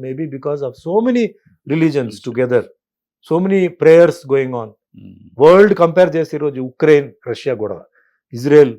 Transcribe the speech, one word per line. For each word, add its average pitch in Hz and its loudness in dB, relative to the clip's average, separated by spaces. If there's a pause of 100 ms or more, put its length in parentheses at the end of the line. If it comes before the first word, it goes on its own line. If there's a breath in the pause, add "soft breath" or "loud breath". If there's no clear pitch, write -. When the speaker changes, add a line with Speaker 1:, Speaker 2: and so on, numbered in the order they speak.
Speaker 1:
maybe 135 -10 (100)
because 143 -8
of 127 -12 (140)
so 170 -6 (140)
many 240 -2 (500)
religions 143 -2
Speaker 2:
Religions. 101 -18
Speaker 1:
together, 123 -2 (680)
so 160 0
many 196 0 (200)
prayers 160 4 (140)
going 131 -4
on. 107 -14 (300)
Speaker 2:
Hmm. 98 -20 (260)
Speaker 1:
వరల్డ్ 190 6
కంపేర్ 170 2
చేస్తే 160 -6
ఈరోజు 143 -6 (100)
ఉక్రెయిన్, 147 0 (200)
రష్యా 123 -8
గొడవ, 98 -10 (580)
ఇజ్రాయెల్, 143 4